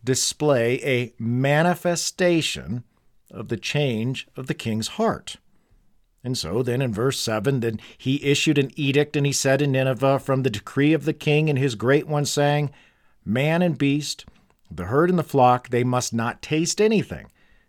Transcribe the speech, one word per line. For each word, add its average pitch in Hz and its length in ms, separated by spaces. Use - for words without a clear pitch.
display, 127 800
a 123 380
manifestation 151 1600
of 110 160
the 117 100
change 127 800
of 131 140
the 147 60
king's 110 340
heart. - 480
And 123 120
so 104 280
then 123 180
in 120 100
verse 127 280
seven, 113 400
then 113 180
he 139 280
issued 143 340
an 135 160
edict, 143 400
and 143 100
he 143 60
said 135 320
in 143 80
Nineveh, 131 480
"From 135 240
the 127 80
decree 139 420
of 143 120
the 156 80
king 156 360
and 135 120
his 127 160
great 135 320
ones, 147 200
saying, 147 440
'Man 147 380
and 165 160
beast, 143 460
the 87 180
herd 143 220
and 180 80
the 160 60
flock, 123 460
they 123 160
must 127 280
not 117 300
taste 165 380
anything. 208 500